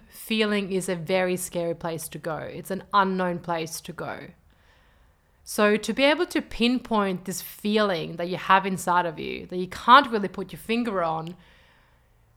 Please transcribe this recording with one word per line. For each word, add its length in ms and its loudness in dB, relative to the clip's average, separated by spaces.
feeling 640 -2
is 160 -2
a 80 0
very 400 0
scary 380 -4
place 340 -6
to 100 -10
go. 200 -6
It's 320 -10
an 140 -6
unknown 460 2
place 420 -6
to 100 -14
go. 360 -10
So 320 2
to 160 -4
be 120 2
able 220 4
to 140 -2
pinpoint 840 -2
this 160 -8
feeling 760 -2
that 140 -6
you 80 -4
have 260 4
inside 400 2
of 140 -4
you, 280 -8
that 120 -8
you 80 -4
can't 440 8
really 180 -2
put 240 -8
your 60 -12
finger 440 -2
on, 340 -4